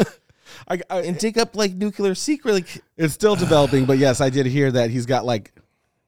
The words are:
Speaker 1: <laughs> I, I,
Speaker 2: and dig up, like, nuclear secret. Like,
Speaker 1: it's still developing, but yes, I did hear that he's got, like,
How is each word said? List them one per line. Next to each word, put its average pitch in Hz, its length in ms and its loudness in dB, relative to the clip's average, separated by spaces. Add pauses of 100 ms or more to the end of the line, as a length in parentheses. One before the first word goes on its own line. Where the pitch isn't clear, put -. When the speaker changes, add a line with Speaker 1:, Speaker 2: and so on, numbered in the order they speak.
(320)
Speaker 1:
<laughs> - 360 -20
I, 180 220 -6
I, 185 140 -4
Speaker 2:
and 170 140 -4
dig 214 200 -2
up, 226 180 -2
like, 196 200 -2
nuclear 196 400 -2
secret. 285 360 -2
Like, 190 300 -4 (160)
Speaker 1:
it's 156 160 0
still 208 220 2
developing, 143 500 4
but 135 140 2
yes, 135 200 2
I 139 100 2
did 131 180 0
hear 135 240 0
that 120 180 0
he's 120 160 -4
got, 123 180 0
like, 117 300 -4 (540)